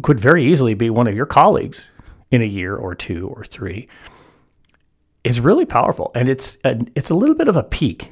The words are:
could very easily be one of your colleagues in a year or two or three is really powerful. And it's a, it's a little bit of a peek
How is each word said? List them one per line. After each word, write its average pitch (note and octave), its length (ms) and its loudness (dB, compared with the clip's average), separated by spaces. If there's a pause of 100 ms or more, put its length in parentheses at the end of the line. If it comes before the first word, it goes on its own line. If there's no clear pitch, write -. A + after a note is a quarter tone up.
could C#3 160 2
very C#3+ 240 4
easily B2+ 320 2
be A2+ 160 -2
one A#2+ 160 2
of G2+ 80 -2
your B2 100 -2
colleagues - 640 2 (400)
in A#2+ 140 4
a - 20 0
year G2 300 -6
or F2+ 180 -8
two F2 360 -8
or - 140 -16
three - 440 -12 (1400)
is A#2+ 160 -2
really G#3 260 2
powerful. - 480 -2
And B2 160 0
it's - 340 -4
a, B2+ 140 0 (180)
it's C#3 140 -4
a E3 60 0
little C#4+ 200 2
bit D#4 120 0
of G3+ 80 2
a D3 80 0
peek - 480 -6